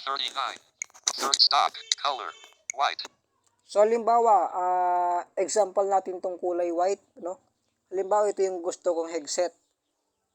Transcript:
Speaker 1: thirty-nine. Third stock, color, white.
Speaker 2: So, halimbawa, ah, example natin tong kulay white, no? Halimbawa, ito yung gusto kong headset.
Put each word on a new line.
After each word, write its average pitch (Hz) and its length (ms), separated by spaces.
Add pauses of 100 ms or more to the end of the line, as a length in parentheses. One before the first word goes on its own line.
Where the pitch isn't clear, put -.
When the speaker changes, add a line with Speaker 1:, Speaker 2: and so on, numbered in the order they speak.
Speaker 1:
thirty-nine. 127 560 (560)
Third 135 160
stock, - 400 (240)
color, 123 320 (480)
white. 120 240 (640)
Speaker 2:
So, 202 160
halimbawa, 226 720
ah, 180 680 (140)
example 196 560
natin 190 320
tong 180 160
kulay 175 320
white, 180 320 (160)
no? 185 240 (480)
Halimbawa, 202 400
ito 196 160
yung 185 160
gusto 175 320
kong 165 160
headset. 170 400 (840)